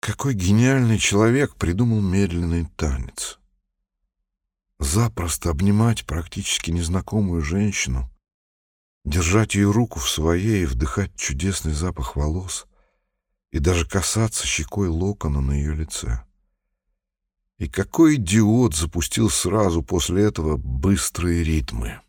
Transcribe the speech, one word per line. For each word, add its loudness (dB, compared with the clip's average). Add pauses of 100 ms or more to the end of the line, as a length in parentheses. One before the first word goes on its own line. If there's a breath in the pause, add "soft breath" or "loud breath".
Какой -4
гениальный 4
человек 2
придумал 0
медленный 0 (100)
танец. -6 (1400)
Запросто 0
обнимать 2
практически -6
незнакомую -2
женщину, -2 (960)
держать 2
её 4
руку 0
в -4
своей 0
и 0
вдыхать -2
чудесный -2
запах -4
волос, -4 (840)
и -4
даже 2
касаться -2
щекой -2
локона -2
на 0
её -2
лице. -6 (1300)
И -6
какой 4
идиот 4
запустил 0
сразу 0
после 0
этого 0
быстрые 0
ритмы? -4